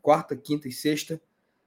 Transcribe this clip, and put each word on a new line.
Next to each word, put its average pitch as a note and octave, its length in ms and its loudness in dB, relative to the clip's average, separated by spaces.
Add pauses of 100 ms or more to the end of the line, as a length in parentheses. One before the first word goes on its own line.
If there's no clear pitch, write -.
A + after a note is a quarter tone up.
quarta, D3+ 340 4
quinta D3 320 -6
e B2+ 40 -10
sexta. D3+ 500 -4 (460)